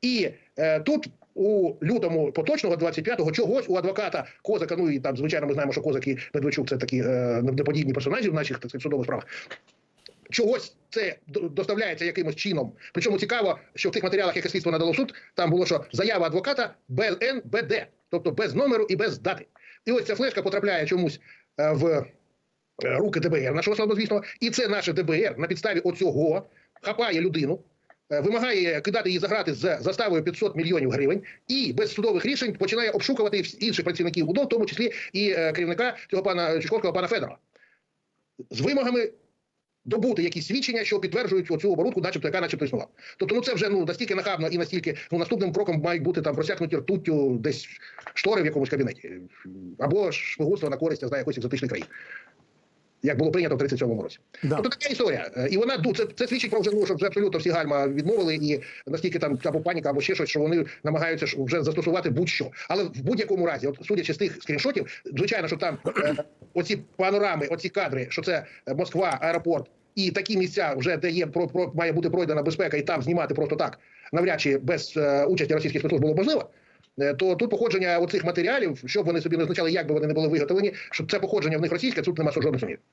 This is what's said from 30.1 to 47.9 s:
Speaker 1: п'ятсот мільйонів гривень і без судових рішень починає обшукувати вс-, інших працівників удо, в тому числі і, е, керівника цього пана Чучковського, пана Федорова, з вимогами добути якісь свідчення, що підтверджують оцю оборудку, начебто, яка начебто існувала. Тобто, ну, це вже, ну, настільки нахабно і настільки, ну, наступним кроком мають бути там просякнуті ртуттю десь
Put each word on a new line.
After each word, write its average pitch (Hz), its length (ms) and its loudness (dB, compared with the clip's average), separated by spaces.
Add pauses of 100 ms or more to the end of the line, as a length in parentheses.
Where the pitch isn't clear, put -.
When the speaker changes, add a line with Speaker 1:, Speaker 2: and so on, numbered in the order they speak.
Speaker 1:
п'ятсот 170 340 -2
мільйонів 160 340 2
гривень 143 320 2 (260)
і 247 240 0
без 208 200 0
судових 208 340 0
рішень 254 260 -2
починає 220 380 0
обшукувати 208 460 0
вс-, - 240 -4
інших 202 240 0
працівників 170 460 0
удо, 226 120 2
в 269 60 0
тому 233 180 2
числі 226 260 0 (200)
і, 202 180 2
е, 165 220 2
керівника 170 440 0 (140)
цього 185 120 0
пана 170 380 2
Чучковського, 185 340 0
пана 180 140 0
Федорова, 170 300 -2 (1120)
з 107 100 -6
вимогами 247 480 0 (800)
добути 214 360 0
якісь 156 240 -2
свідчення, 226 380 -2
що 202 160 0
підтверджують 185 500 0
оцю 170 220 0
оборудку, 185 280 0
начебто, 170 280 -2
яка 180 120 0
начебто 165 240 -2
існувала. - 260 -4 (280)
Тобто, 196 160 0
ну, 240 80 2
це 254 120 0
вже, 202 140 0
ну, 196 160 2
настільки 180 300 -2
нахабно 185 340 -2
і 170 100 -2
настільки, 165 380 -2 (160)
ну, 170 60 0
наступним 175 340 0
кроком 180 280 2
мають 175 220 0
бути 180 200 0
там 147 120 0
просякнуті 160 420 -2
ртуттю 147 640 2
десь - 280 -2 (460)